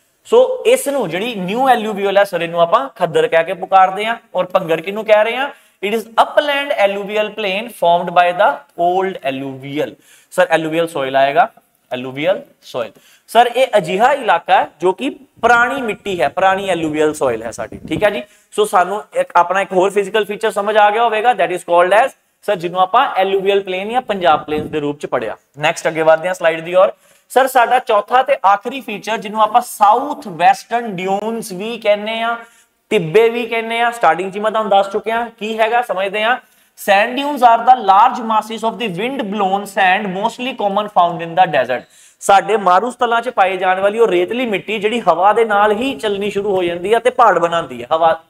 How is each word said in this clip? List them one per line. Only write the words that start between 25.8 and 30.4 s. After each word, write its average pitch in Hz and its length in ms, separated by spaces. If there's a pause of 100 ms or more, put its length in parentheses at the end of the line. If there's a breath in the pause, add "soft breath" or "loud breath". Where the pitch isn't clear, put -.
ਅੱਗੇ 160 140
ਵਧਦੇ 160 260
ਹਾਂ 185 60
slide 165 260
ਦੀ 175 140
ਔਰ। 190 180 (360 soft breath)
ਸਰ, 254 180
ਸਾਡਾ 247 320
ਚੌਥਾ 240 440
ਤੇ 277 140 (100)
ਆਖਰੀ 208 340
feature, 214 360
ਜਿਹਨੂੰ 214 260
ਆਪਾਂ 214 180
ਸਾਊਥ 247 640
ਵੈਸਟਰਨ 202 720